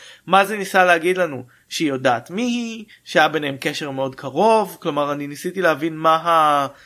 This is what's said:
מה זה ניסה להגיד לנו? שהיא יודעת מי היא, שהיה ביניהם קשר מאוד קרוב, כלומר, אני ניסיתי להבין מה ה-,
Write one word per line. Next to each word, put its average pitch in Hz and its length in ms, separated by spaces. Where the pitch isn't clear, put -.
מה 190 180
זה 208 120
ניסה 190 280
להגיד 175 320
לנו? 143 260
שהיא 165 200
יודעת 127 400
מי 190 120
היא, 233 440
שהיה 156 240
ביניהם 147 320
קשר 147 320
מאוד 135 240
קרוב, 185 680
כלומר, 147 300
אני 143 160
ניסיתי 175 340
להבין 160 360
מה 160 180
ה-, 156 520